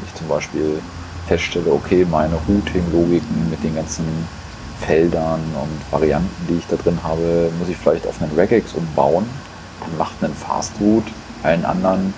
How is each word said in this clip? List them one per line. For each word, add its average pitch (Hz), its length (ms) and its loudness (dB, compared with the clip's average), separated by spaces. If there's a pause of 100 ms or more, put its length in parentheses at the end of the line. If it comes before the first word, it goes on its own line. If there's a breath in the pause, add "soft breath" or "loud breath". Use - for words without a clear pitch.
ich - 80 -14
zum 80 140 -10
Beispiel 76 520 -2 (480)
feststelle, 85 440 0
okay, 90 320 4
meine 80 300 2 (140)
Routing-Logiken 85 1000 2
mit 78 120 -4
den 78 140 -2
ganzen 80 500 -4 (580)
Feldern 82 560 4 (220)
und 76 300 -6
Varianten, 78 560 2
die 85 100 2
ich - 100 -6
da - 80 0
drin 85 280 2
habe, 82 540 2
muss 87 100 -2
ich 85 80 -2
vielleicht 80 300 0
auf - 140 -4
einen 78 160 -2
Regex 101 360 4
umbauen, 80 560 2 (520)
dann 82 160 -8
macht - 260 -4
ein 78 120 -2
Fast - 460 -6
Route 110 300 4 (340)
allen 85 200 4
anderen 185 540 2